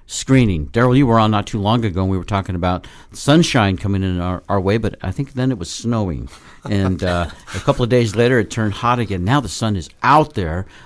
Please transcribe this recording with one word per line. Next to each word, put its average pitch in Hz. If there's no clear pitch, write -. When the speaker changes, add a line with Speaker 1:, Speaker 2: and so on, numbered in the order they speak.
Speaker 1:
Screening. 104
Daryl, 123
you 139
were 113
on 107
not 104
too 107
long 110
ago, 92
and 95
we 95
were 90
talking 98
about 90
sunshine 127
coming 98
in 90
our, 90
our 98
way, 98
but 107
I 92
think 135
then 131
it 113
was 87
snowing. 98
And, 95
uh, 87
Speaker 2:
<laughs> -
Speaker 1:
a 95
couple 139
of 113
days 120
later, 120
it 95
turned 107
hot 120
again. 92
Now 135
the 110
sun 107
is 85
out 147
there. 87